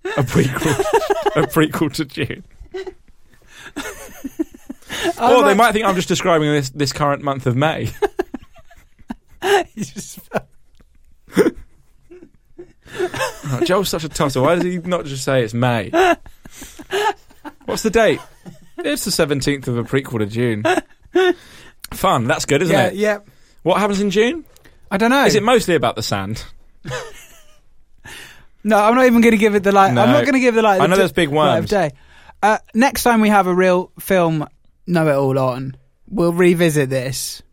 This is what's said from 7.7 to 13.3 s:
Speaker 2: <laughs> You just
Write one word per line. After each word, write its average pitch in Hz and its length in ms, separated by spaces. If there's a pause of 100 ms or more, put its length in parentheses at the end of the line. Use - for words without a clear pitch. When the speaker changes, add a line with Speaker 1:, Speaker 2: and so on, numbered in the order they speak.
Speaker 2:
<laughs> - 60 (1700)
You 214 100
just - 360 (3250)